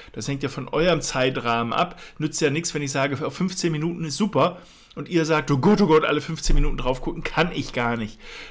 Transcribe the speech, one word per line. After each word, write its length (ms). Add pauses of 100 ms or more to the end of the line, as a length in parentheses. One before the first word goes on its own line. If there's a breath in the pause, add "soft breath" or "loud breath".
(120 loud breath)
Das 160
hängt 160
ja 60
von 180
eurem 320
Zeitrahmen 720
ab. 300 (160 loud breath)
Nützt 240
ja 80
nichts, 240
wenn 80
ich 100
sage, 340
auf 80
fünfzehn 380
Minuten 320
ist 140
super. 420 (360 loud breath)
Und 140
ihr 160
sagt, 260
„Oh 80
Gott, 220
oh 40
Gott, 180
alle 180
fünfzehn 340
Minuten 220
drauf 240
gucken, 220
kann 300
ich 180
gar 240
nicht.“ 240 (320 loud breath)